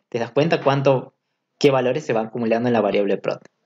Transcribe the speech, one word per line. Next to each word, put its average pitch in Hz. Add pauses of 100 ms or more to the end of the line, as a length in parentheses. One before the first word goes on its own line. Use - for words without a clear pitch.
te 117
das 117
cuenta 160
cuánto, 135 (440)
qué 143
valores 131
se -
van 110
acumulando 117
en 120
la 113
variable 101
prod. - (280)